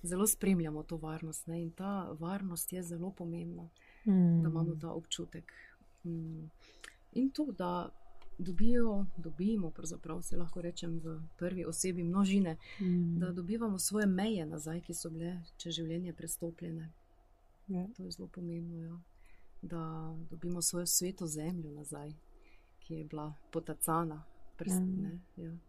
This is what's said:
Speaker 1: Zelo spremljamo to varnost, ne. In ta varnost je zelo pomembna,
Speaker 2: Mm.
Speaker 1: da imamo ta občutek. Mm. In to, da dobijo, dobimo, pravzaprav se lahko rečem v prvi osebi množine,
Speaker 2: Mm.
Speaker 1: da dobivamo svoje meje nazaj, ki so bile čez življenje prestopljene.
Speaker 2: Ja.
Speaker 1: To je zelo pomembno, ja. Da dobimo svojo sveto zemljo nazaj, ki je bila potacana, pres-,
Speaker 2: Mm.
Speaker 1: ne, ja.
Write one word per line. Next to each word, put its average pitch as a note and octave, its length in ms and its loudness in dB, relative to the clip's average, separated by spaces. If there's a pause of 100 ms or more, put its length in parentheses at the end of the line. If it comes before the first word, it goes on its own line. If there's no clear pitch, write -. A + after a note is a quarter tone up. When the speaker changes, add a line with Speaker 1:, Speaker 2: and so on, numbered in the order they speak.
Speaker 1:
Zelo F#3 240 0
spremljamo E3 580 2
to E3 140 -6
varnost, D#3 500 -8
ne. E3 100 -4
In E3+ 140 -6
ta F#3+ 220 -6 (200)
varnost F3 600 -4
je F3+ 100 -6
zelo E3+ 280 -6
pomembna, E3+ 580 -8 (360)
Speaker 2:
Mm. F3 360 8
Speaker 1:
da D#3+ 80 4
imamo E3 260 2
ta E3 160 -6
občutek. E3 640 -8 (480)
Mm. D#3+ 480 -6 (640)
In C4 180 2
to, D4+ 180 -2
da F3+ 420 -2 (460)
dobijo, G3+ 720 10 (100)
dobimo, E3+ 560 0
pravzaprav E3 500 -6
se F#3 160 4
lahko F3 240 4
rečem E3+ 380 -4
v D#3+ 160 -6 (180)
prvi F3+ 320 -2
osebi F3 380 -2
množine, F#3+ 540 4 (180)
Speaker 2:
Mm. F3 420 2
Speaker 1:
da F3 140 0
dobivamo F#3+ 480 -2
svoje G#3 260 2
meje G3 400 2
nazaj, D#3 360 -6
ki E3+ 120 -10
so E3 160 -8
bile E3 240 -6 (200)
čez E3 200 -8
življenje E3 400 -4
prestopljene. E3 800 -8 (720)
Speaker 2:
Ja. F#3 240 -2
Speaker 1:
To G#3 140 -14
je F3+ 80 -10
zelo F3+ 180 -10
pomembno, E3+ 500 -8
ja. E3 200 -10 (600)
Da E3+ 220 -6 (460)
dobimo E3+ 340 -4
svojo F3 240 0
sveto F3+ 420 0
zemljo D#3 440 -4
nazaj, D3 420 -12 (640)
ki - 160 -12
je D#3+ 120 -6
bila D3+ 280 -8 (140)
potacana, D#3+ 760 -2 (300)
pres-, F#3 260 0
Speaker 2:
Mm. F#3 220 0
Speaker 1:
ne, E3+ 180 -6 (160)
ja. E3 220 -10 (120)